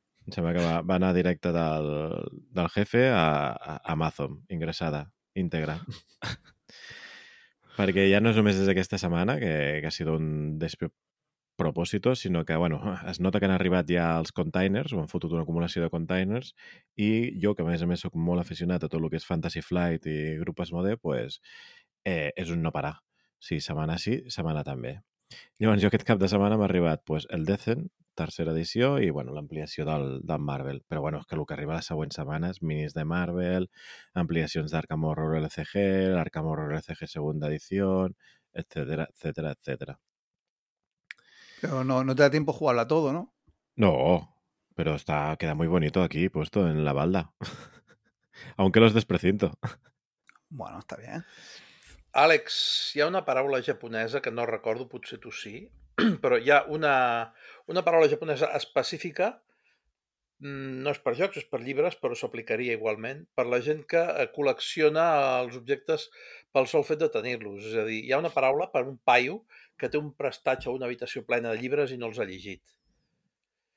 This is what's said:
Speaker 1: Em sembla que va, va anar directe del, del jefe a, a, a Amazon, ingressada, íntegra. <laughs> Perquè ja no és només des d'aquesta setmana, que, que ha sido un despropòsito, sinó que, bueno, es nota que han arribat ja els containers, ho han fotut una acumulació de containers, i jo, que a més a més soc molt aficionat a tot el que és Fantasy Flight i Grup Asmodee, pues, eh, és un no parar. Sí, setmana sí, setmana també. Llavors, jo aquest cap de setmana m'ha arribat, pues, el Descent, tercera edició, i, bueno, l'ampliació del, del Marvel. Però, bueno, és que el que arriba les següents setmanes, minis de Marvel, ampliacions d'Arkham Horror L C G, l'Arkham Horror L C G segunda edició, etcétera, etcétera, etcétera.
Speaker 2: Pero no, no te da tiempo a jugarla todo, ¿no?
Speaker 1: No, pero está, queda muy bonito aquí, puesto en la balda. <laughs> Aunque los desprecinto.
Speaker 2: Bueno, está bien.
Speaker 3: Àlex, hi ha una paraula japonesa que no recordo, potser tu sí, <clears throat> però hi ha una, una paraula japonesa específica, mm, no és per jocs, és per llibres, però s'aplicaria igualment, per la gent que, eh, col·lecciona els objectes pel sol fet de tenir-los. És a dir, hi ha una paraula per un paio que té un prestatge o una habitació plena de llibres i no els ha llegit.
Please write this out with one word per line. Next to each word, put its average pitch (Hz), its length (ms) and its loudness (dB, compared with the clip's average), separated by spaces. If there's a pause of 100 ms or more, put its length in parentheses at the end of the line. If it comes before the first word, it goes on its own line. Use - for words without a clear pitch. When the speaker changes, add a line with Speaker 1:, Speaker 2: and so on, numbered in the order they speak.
(260)
Speaker 1:
Em - 100 -12
sembla 85 180 0
que 87 80 2
va, 85 140 2 (100)
va 92 140 2
anar 92 160 4
directe 87 340 2
del, 78 380 0 (640)
del 87 160 0
jefe 117 400 4
a, 92 140 6 (260)
a, 71 300 -10
a - 160 -6
Amazon, 73 520 -4
ingressada, 80 600 -4 (260)
íntegra. 80 460 -2 (420)
<laughs> - 300 -12 (1300)
Perquè 98 320 4
ja 101 100 6
no 113 100 4
és 107 60 4
només 104 240 6
des 98 80 4
d'aquesta 95 320 2
setmana, 90 400 0
que, 76 400 0
que 78 80 -4
ha - 60 -6
sido 80 240 -2
un 76 420 -4
despropòsito, - 1500 -4
sinó 87 300 0
que, 80 160 -2
bueno, 82 180 2 (300)
es 87 100 -8
nota 95 220 2
que 98 80 2
han 95 80 4
arribat 90 320 2
ja 85 220 2 (100)
els 82 160 -4
containers, 98 560 0
ho 92 80 -2
han 78 80 -6
fotut 82 240 -6
una 82 140 -2
acumulació 85 360 -2
de 82 80 0
containers, 92 640 -2 (480)
i 110 400 2
jo, 104 160 4
que 85 80 -2
a 82 60 0
més 85 120 0
a 87 60 0
més 87 160 0
soc - 100 -8
molt 87 300 0
aficionat 87 400 -2
a 76 80 -4
tot 82 80 -2
el 80 80 -2
que 73 140 -4
és - 40 -18
Fantasy 82 380 -4
Flight 87 480 0
i 76 60 -2 (260)
Grup - 160 -8
Asmodee, 90 400 -2
pues, 65 400 -4 (640)
eh, 82 320 -2
és 85 160 -6
un 85 100 -2
no 80 140 -2
parar. 73 220 -4 (440)
Sí, 80 220 -4
setmana 78 340 -4
sí, 117 220 -2 (100)
setmana 78 380 -2
també. 67 300 -8 (600)
Llavors, 107 220 4
jo 101 80 6
aquest - 180 2
cap 107 140 4
de 95 80 4
setmana 104 320 4
m'ha 101 80 4
arribat, 85 400 2
pues, 78 240 -2
el 80 160 -4
Descent, 120 400 -2 (260)
tercera 80 380 -4
edició, 120 480 0
i, 95 80 2
bueno, 69 240 -4
l'ampliació 76 560 -8
del, 69 300 -2 (100)
del 73 160 -2
Marvel. 69 420 -6
Però, 78 140 -6
bueno, 76 220 -4
és - 40 -16
que - 120 -12
el 73 100 -4
que 76 80 -8
arriba 76 220 -6
les - 100 -10
següents 78 300 -4
setmanes, 78 420 -6
minis 76 320 -4
de 78 160 -6
Marvel, 90 600 -2 (500)
ampliacions 80 540 -2
d'Arkham 80 340 -2
Horror 78 300 0
L 78 100 -2
C 78 160 -8
G, 101 200 0 (280)
l'Arkham 80 380 -2
Horror 76 260 -4
L 76 80 -6
C - 140 -10
G - 100 -10
segunda 76 400 -4
edició, 95 640 0 (420)
etcétera, 78 640 -6
etcétera, 78 420 -6
etcétera. 67 400 -10 (1700)
Speaker 2:
Pero 135 220 -2
no, 131 200 2
no 135 100 2
te 143 80 6
da 139 80 10
tiempo 147 220 0
a - 20 0
jugarla 123 320 2
todo, 151 280 2
¿no? 175 180 -8 (440)
Speaker 1:
No, 82 600 4 (400)
pero 78 180 0
está, 76 440 -2
queda 78 160 -2
muy 82 140 0
bonito 85 340 2
aquí, 85 260 0
puesto 82 400 0
en 78 160 0
la 71 80 2
balda. 82 480 0
<laughs> - 1160 -20
Aunque 98 220 6
los 113 120 10
desprecinto. 98 680 2 (920)
Speaker 2:
Bueno, - 300 -12
está - 160 -14
bien. - 280 -12 (880)
Speaker 3:
Àlex, - 800 2
hi 147 80 0
ha 151 80 4
una 185 160 -2
paraula 131 400 0
japonesa 113 560 -4
que 123 100 -4
no 120 140 -2
recordo, 113 420 -2
potser 120 320 -14
tu 117 140 -16
sí, 117 380 -14 (260)
<clears throat> 214 240 4
però 123 160 4
hi 120 160 2
ha 143 60 10 (100)
una, 131 640 2 (400)
una 175 140 0
paraula 165 240 8
japonesa 151 480 0
específica, 165 720 -2 (1120)
mm, 135 400 -8
no 143 80 0
és - 80 -6
per 120 160 0
jocs, 185 240 -2
és - 80 -14
per 117 160 -4
llibres, 143 320 0
però 120 220 -2
s'aplicaria 117 580 -4
igualment, 113 460 -4 (100)
per 123 160 0
la 123 160 2
gent 151 240 0
que, 170 140 4
eh, 156 320 0
col·lecciona 151 720 2 (340)
els 123 160 -6
objectes 139 540 -4 (420)
pel 131 160 4
sol 151 160 2
fet 156 160 -2
de 160 140 2
tenir-los. 107 560 -6
És 113 100 0
a 107 80 0
dir, 110 160 -4
hi 127 80 0
ha 139 80 6
una 170 140 -4
paraula 139 400 4
per 127 100 4
un 135 160 -12
paio 131 460 4 (340)
que 131 80 -2
té - 80 -2
un 151 160 -2
prestatge - 560 -2
o 127 80 -2
una 131 160 -6
habitació 123 320 -10
plena 120 320 0
de 117 80 -6
llibres 135 320 0
i - 0 -
no 117 160 -6
els 117 80 -6
ha 101 80 -2
llegit. 92 320 -12 (1160)